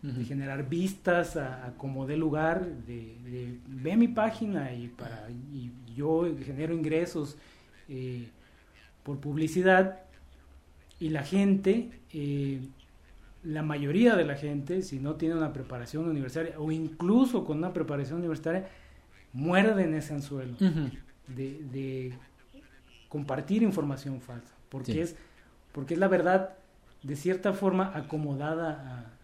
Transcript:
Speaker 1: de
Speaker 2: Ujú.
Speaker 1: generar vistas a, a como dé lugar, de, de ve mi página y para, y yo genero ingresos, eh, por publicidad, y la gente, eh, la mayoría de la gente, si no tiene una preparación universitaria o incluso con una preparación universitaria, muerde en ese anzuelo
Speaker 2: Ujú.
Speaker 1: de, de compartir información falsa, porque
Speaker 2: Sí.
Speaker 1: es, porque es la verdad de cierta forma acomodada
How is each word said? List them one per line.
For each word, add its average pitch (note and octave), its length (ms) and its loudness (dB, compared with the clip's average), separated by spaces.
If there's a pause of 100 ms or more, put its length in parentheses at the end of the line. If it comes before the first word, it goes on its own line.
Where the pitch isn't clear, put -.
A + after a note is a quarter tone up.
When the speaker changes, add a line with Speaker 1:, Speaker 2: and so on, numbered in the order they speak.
Speaker 1:
de C#3+ 80 -6
Speaker 2:
Ujú. B2 160 -4
Speaker 1:
generar C3+ 420 -4
vistas F3 680 2
a, B2+ 300 -6
a B2 80 -10
como C3+ 320 -6
dé D3 100 -2
lugar, D#3+ 500 2 (200)
de, A2+ 380 -12
de B2 340 -8 (100)
ve C3+ 280 -2
mi A#3 120 8
página G#3 640 -2
y A#2+ 160 -8
para, A2+ 420 -12
y B2+ 400 -10 (260)
yo D#3+ 300 2 (180)
genero C#3+ 300 -4
ingresos, D#3 640 0 (520)
eh, B2+ 400 -8 (760)
por C#3 160 -6
publicidad, F3+ 800 4 (1000)
y D#3+ 120 -4
la D3+ 120 -2
gente, G3 680 4 (220)
eh, C#3+ 480 -2 (840)
la D#3 180 -4
mayoría D#3 540 6
de E3+ 80 6
la C#3+ 100 -2
gente, D3 480 -2
si C#3+ 160 -6
no C#3+ 160 -2
tiene E3 220 0
una D#3 160 0
preparación C3 560 -6
universitaria D#3 500 -2
o D#3 140 -2
incluso F#3 720 4
con D3+ 140 -2
una F3 140 -2
preparación C#3+ 460 -2
universitaria, F3 500 -2 (640)
muerde F#3+ 520 4
en D#3 100 2
ese D3+ 200 -4
anzuelo C#3 400 -6
Speaker 2:
Ujú. D#3+ 360 2 (380)
Speaker 1:
de, C3+ 420 -8
de C3 420 -6 (960)
compartir D3 540 0
información C#3 580 0
falsa, A#2+ 320 -14 (160)
porque B2+ 240 -6
Speaker 2:
Sí. D#3 80 0
Speaker 1:
es, E3 160 -4 (560)
porque C#3+ 220 -4
es E3 60 0
la G3 80 6
verdad F#3 460 4 (480)
de C#3 140 -6
cierta F#3 360 0
forma F#3+ 440 2
acomodada D3 1120 -4 (180)